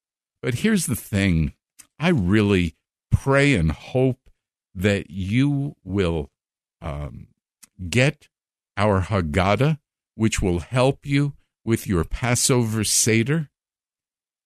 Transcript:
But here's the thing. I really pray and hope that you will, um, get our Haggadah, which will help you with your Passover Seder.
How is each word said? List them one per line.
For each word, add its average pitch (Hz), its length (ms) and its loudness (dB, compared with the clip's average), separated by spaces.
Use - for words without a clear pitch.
But - 140 -4
here's 208 300 0
the 113 100 -2
thing. 90 560 0
I 160 80 0
really 101 680 2
pray 139 420 2
and 80 160 2
hope 127 480 -2
that 101 340 -2
you 135 760 -2
will, 87 480 -2
um, 71 460 -10
get 127 400 -2
our 101 260 2
Haggadah, 98 760 0
which 110 260 0
will 87 160 0
help 131 480 -2
you 143 280 0
with 113 220 -2
your 87 160 2
Passover 120 800 0
Seder. 117 680 0